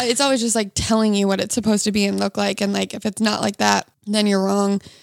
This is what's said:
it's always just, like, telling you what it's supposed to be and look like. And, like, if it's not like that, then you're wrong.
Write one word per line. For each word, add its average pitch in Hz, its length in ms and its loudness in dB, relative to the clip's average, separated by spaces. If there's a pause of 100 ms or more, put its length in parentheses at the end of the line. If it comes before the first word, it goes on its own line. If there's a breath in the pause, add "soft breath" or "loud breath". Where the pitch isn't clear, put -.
it's 247 180 0
always 269 180 2
just, 233 160 -2
like, 208 200 -2
telling 220 400 2
you 196 120 2
what 196 140 0
it's 208 140 -4
supposed 214 300 0
to 214 60 0
be 202 140 0
and 196 140 -2
look 196 180 -4
like. 202 240 -2
And, 202 120 0
like, 196 200 -4
if 214 140 -8
it's 208 140 -6
not 214 200 0
like 208 160 -2
that, 208 300 2 (180)
then 208 220 0
you're 196 160 2
wrong. 202 380 0 (220 loud breath)